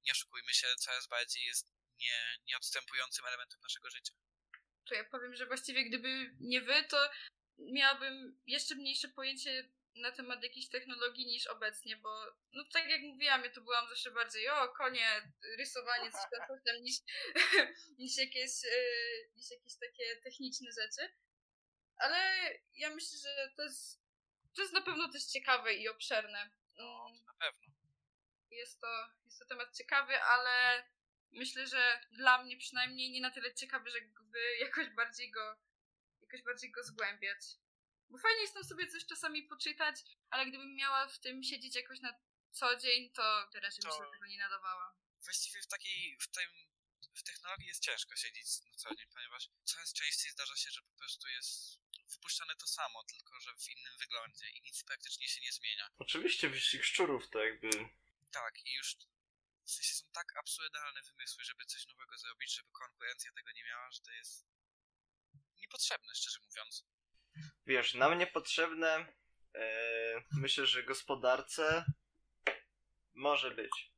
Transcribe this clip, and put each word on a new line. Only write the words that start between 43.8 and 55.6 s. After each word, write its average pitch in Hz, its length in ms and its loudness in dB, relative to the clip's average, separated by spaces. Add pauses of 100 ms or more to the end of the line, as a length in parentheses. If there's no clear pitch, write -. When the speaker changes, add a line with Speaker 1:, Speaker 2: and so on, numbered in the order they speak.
Speaker 2:
się 156 60 -2
Speaker 1:
To 151 80 -6
Speaker 2:
do - 60 -14
tego 202 140 -16
nie 202 140 -14
nadawała. 190 560 -4 (280)
Speaker 1:
właściwie - 380 -2
w - 60 -8
takiej, 185 540 -6
w - 60 -2
tym, 180 220 -4 (640)
w - 80 -10
technologii 185 440 -10
jest 175 160 -4
ciężko 117 320 -2
siedzieć 113 320 -6 (240)
na - 60 -16
co 110 180 -6
dzień, - 180 -18
ponieważ 120 360 -10 (140)
coraz 165 300 -4
częściej - 380 -2
zdarza 139 240 -8
się, - 160 -4
że - 100 -10
po - 160 -20
prostu 135 300 -10
jest - 520 -8 (320)
wypuszczane - 440 -6
to - 120 -8
samo, 117 360 -4
tylko - 360 -16
że 123 160 -12
w - 140 -8
innym 123 280 -14
wyglądzie 120 520 -8
i - 120 -16
nic - 220 -10
praktycznie - 460 -8
się - 120 -2
nie 123 100 -4
zmienia. 107 460 -4